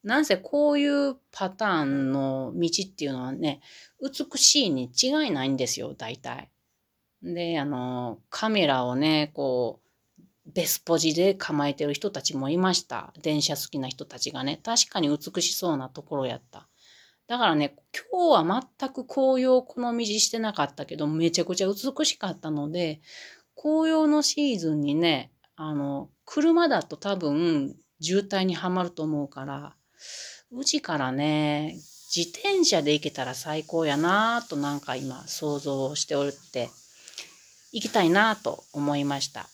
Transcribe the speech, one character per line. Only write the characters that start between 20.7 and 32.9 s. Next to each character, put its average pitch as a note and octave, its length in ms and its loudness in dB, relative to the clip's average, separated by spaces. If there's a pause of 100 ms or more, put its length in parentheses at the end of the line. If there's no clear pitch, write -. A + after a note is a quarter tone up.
た D3 100 -10
け D#3 120 -12
ど、 D3+ 100 -2
め E3 240 2
ち F3 80 0
ゃ E3 60 0
く F3 100 -4
ち G3 80 0
ゃ F#3 60 2
美 C4 360 -2
し - 140 -2
か F#3+ 120 -6
っ D#3 60 -10
た D#3 140 -8
の D3 180 -4
で、 D#3+ 300 -4 (560)
紅 D#4 340 2
葉 D#4 180 4
の D4+ 140 4
シ C#4+ 340 0
ー F3+ 40 -4
ズ D#3+ 160 0
ン D3+ 60 0
に C#3+ 120 0
ね、 D#3 380 2 (240)
あ D#3 180 -8
の、 C#3 360 -4 (160)
車 E4 420 4
だ G#3+ 160 2
と - 140 -12
多 G3 180 -4
分 D#3 600 0 (240)
渋 F#3+ 280 0
滞 F#3+ 140 2
に F#3 120 2
は F3+ 140 -4
ま F#3 140 0
る F3 80 -4
と D#3 120 -8
思 D3+ 200 -2
う C#3+ 60 -6
か C3+ 160 -12
ら、 C#3+ 280 -10 (800)
う B3+ 140 -8
ち D4+ 160 0
か D#3+ 160 -4
ら C3 160 -2
ね、 D3+ 640 0 (360)
自 E3+ 160 -2
転 G4 360 2
車 F3 160 4
で D3 100 2